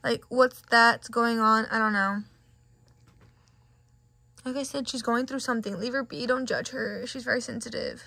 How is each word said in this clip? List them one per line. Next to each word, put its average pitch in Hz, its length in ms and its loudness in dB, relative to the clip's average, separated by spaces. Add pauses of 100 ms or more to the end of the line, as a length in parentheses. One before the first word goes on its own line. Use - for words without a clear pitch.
like, 226 260 -2
what's 254 420 2
that's 233 360 6
going 233 320 2
on? 220 280 4
I 220 100 -2
don't 214 160 2
know. 202 300 0 (2250)
Like 254 120 -6
I 277 80 -4
said, 269 260 -6
she's 233 140 -6
going 247 240 0
through 269 120 -6
something. 214 380 -4
Leave 240 160 -4
her - 100 -2
be. - 220 -8
Don't 254 220 0
judge - 220 -4
her. 247 360 -8
She's 247 180 -10
very 240 180 -2
sensitive. - 640 -8